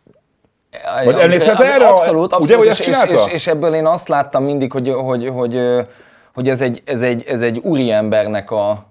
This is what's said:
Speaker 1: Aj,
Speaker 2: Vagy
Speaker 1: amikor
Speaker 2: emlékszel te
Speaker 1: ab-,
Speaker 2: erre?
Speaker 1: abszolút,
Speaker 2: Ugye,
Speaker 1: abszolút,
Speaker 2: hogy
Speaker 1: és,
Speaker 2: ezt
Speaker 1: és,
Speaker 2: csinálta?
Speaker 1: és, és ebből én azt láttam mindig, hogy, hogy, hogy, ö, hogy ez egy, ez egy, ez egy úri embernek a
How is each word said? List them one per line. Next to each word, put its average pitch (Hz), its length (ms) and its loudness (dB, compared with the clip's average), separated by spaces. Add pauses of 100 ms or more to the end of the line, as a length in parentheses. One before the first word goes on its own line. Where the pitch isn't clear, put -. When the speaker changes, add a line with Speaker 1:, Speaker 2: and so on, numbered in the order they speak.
(720)
Speaker 1:
Aj, 127 340 -6
Speaker 2:
Vagy 123 80 4
Speaker 1:
amikor 180 100 4
Speaker 2:
emlékszel 180 320 4
te 220 80 4
Speaker 1:
ab-, 269 100 4
Speaker 2:
erre? 254 140 6
Speaker 1:
abszolút, 175 380 4
Speaker 2:
Ugye, 180 100 -2
Speaker 1:
abszolút, 180 200 4
Speaker 2:
hogy 220 100 4
Speaker 1:
és, 226 60 4
Speaker 2:
ezt - 80 -2
Speaker 1:
és, - 60 -2
Speaker 2:
csinálta? 214 280 0 (140)
Speaker 1:
és, 175 60 -6
és 165 140 -6
ebből 156 260 -2
én 160 120 -2
azt 165 220 -2
láttam 143 360 -2
mindig, 139 280 -4
hogy, 131 200 -4
hogy, 127 360 -4
hogy, 123 280 -4
ö, 123 260 0 (520)
hogy 127 160 -2
ez 131 120 -2
egy, 120 240 -4
ez 123 160 -4
egy, 123 260 -2
ez 127 140 -4
egy 117 160 -2
úri 131 340 -2
embernek 107 600 -2
a 104 400 -4